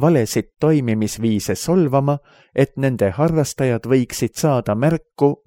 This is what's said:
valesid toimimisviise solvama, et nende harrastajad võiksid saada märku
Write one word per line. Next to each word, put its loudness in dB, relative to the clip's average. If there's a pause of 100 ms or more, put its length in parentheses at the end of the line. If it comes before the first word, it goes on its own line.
valesid 2
toimimisviise 0
solvama, 0 (380)
et 0
nende 0
harrastajad -2
võiksid -2
saada 0
märku -2